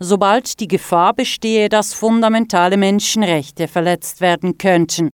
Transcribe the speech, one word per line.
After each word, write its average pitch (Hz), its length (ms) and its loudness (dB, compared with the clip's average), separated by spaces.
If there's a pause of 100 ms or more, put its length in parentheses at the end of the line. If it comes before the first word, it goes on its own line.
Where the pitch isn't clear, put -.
sobald 196 600 0
die 214 80 -6
Gefahr 180 460 0
bestehe, 220 540 -2
dass 214 260 -2
fundamentale 220 840 0
Menschenrechte 196 920 0
verletzt 170 540 -4
werden 175 360 0
könnten. 170 580 0